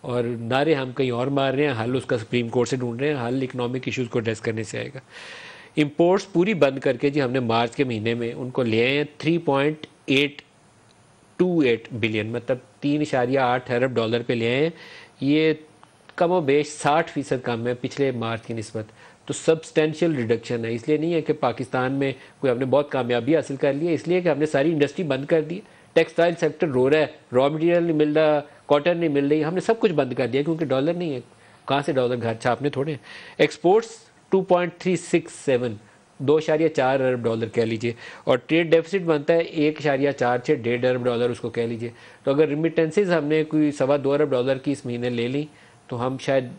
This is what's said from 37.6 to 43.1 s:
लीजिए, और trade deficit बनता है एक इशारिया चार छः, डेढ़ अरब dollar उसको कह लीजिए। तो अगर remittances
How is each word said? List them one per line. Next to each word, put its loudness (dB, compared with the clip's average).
लीजिए, -2
और 4
trade 0
deficit 2
बनता 2
है 4
एक 0
इशारिया 2
चार 0
छः, 0
डेढ़ -2
अरब 0
dollar 0
उसको -6
कह -4
लीजिए। -8
तो 0
अगर 4
remittances 0